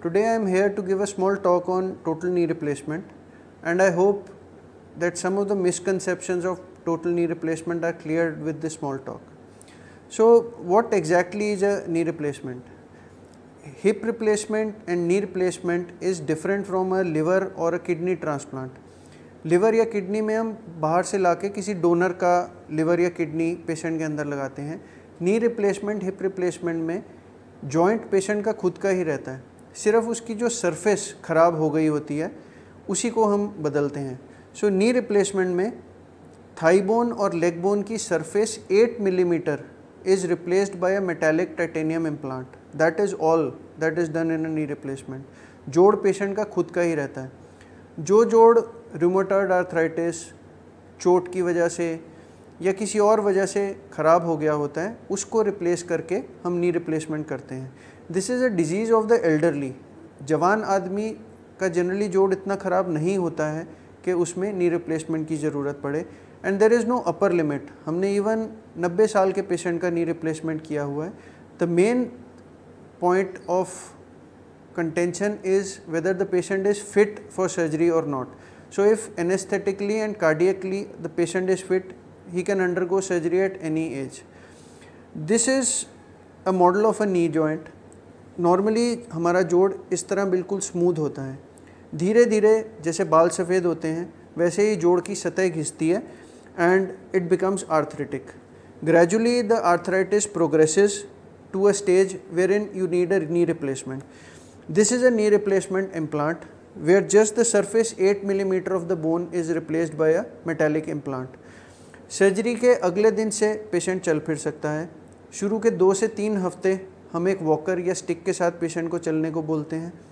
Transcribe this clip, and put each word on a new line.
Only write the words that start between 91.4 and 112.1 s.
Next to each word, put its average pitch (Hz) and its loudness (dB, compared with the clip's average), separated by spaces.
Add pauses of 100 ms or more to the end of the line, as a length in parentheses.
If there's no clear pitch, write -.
धीरे 208 4
धीरे 214 4 (280)
जैसे 165 -2
बाल 165 8
सफ़ेद 175 0
होते 165 -2
हैं 165 -6 (260)
वैसे 175 2
ही 208 2
जोड़ 175 4
की 196 -6
सतह 180 -2
घिसती 160 -4
है 190 0 (560)
and 185 0
it 175 0
becomes 185 0
arthritic। 147 -2 (520)
Gradually 214 4
the 220 2
arthritis 185 2
progresses 160 2 (480)
to 196 2
a 196 4
stage 185 2 (140)
wherein 190 0
you 185 -2
need 180 0
a 196 2
knee 170 0
replacement। 135 -4 (640)
This 202 2
is 247 0
a 254 6
knee 214 2
replacement 196 0
implant 156 -4 (340)
where 175 4 (140)
just 214 6
the 233 4
surface 220 0
eight 196 2
millimeter 190 0
of 170 -2
the 185 0
bone 165 -2
is 170 -2
replaced 160 -2
by 156 4
a 175 2 (200)
metallic 156 0
implant। 135 -8 (720)